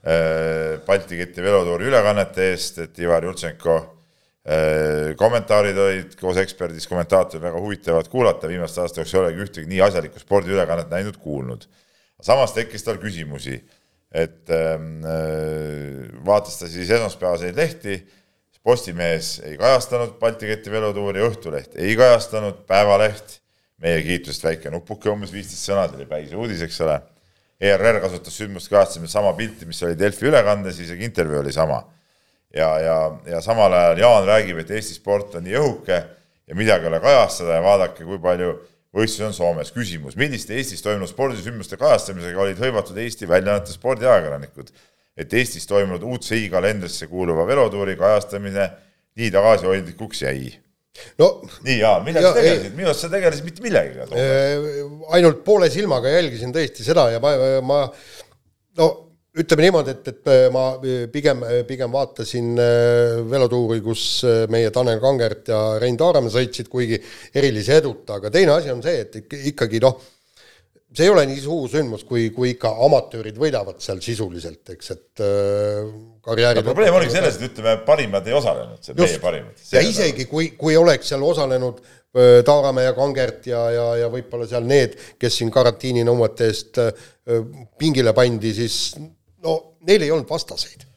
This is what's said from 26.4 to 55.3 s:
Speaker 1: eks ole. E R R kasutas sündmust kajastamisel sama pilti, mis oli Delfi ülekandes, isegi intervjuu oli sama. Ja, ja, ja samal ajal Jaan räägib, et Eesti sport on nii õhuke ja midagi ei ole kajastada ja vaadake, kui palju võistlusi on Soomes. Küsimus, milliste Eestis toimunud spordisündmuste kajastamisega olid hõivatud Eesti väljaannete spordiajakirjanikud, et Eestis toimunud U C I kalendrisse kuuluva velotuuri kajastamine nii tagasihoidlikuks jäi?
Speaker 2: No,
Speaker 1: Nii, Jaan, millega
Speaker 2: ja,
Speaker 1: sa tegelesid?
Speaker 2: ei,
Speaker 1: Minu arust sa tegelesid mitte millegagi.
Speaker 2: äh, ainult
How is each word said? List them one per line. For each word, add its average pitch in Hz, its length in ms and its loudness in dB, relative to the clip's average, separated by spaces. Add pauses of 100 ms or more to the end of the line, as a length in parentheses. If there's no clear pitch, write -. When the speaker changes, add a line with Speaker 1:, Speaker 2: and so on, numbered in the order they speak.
Speaker 1:
eks - 160 -12
ole. 78 140 0 (640)
E 98 100 2
R 98 220 4
R 104 100 0
kasutas 87 320 -8
sündmust 98 340 -10
kajastamisel 92 520 2
sama 98 180 2
pilti, 107 320 -10
mis - 160 -12
oli 85 80 -2
Delfi 101 320 -2
ülekandes, 101 560 2
isegi 87 240 -12
intervjuu 76 380 -4
oli 69 100 -6
sama. 78 240 0 (720)
Ja, 80 200 0 (100)
ja, 80 140 0 (340)
ja 82 100 -6
samal 107 320 2
ajal 87 300 4
Jaan 113 240 6
räägib, 98 320 2
et 80 160 -10
Eesti 104 240 -10
sport 98 400 -4
on 85 80 -12
nii 98 160 -8
õhuke 95 380 -2 (480)
ja 82 100 -10
midagi 98 300 2
ei - 20 0
ole 82 160 0
kajastada 90 540 4
ja - 20 -2
vaadake, 95 400 2
kui 90 160 -10
palju 90 320 -2 (480)
võistlusi 107 300 -4
on 101 100 -8
Soomes. 85 320 -4
Küsimus, 85 480 -10
milliste 127 400 -6
Eestis 131 240 -10
toimunud 101 320 -4
spordisündmuste 113 640 -6
kajastamisega 95 720 0
olid 92 100 -6
hõivatud 107 400 -4
Eesti 113 320 -8
väljaannete 95 480 2
spordiajakirjanikud, 87 960 -4 (420)
et 76 160 -10
Eestis 120 320 -4
toimunud 95 400 -2
U 123 160 -8
C 110 160 -4
I 107 160 -2
kalendrisse 92 560 -4
kuuluva 85 400 -2
velotuuri 101 480 0
kajastamine 101 680 0 (500)
nii 110 160 -2
tagasihoidlikuks 98 880 2
jäi? 65 280 -6 (680)
Speaker 2:
No, - 240 4 (220)
Speaker 1:
Nii, 127 160 0
Jaan, 104 240 6
millega 165 220 2
Speaker 2:
ja, 180 60 8
Speaker 1:
sa - 40 2
tegelesid? - 300 4
Speaker 2:
ei, 101 100 -12
Speaker 1:
Minu 180 140 -2
arust - 100 -2
sa 170 80 -8
tegelesid 160 360 0
mitte 170 200 -14
millegagi. 73 480 -2
Speaker 2:
äh, 143 1040 -2
ainult 170 280 6